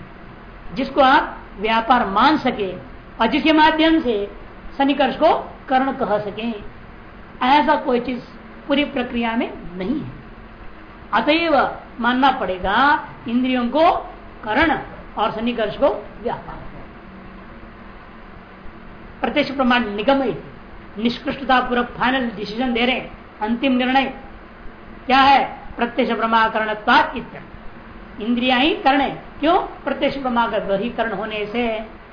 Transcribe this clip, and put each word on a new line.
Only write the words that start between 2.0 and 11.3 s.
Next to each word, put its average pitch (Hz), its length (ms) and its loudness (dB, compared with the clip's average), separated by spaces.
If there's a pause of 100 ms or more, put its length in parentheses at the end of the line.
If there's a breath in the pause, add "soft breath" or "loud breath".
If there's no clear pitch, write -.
मान 233 300 4
सके 214 360 -2 (480)
और 226 60 2
जिसके 294 260 2
माध्यम 311 480 6
से 214 320 -2 (460)
सन्निकर्ष 277 380 2
को - 360 2 (160)
कर्ण 262 240 2
कह 208 260 0
सकें। 208 360 -6 (880)
ऐसा 294 320 6
कोई 247 260 2
चीज 240 220 -6 (460)
पूरी 285 160 4
प्रक्रिया 240 520 -2
में 180 400 -6
नहीं 233 240 -2
है। - 120 -10 (1000)
अतएव 277 640 2 (240)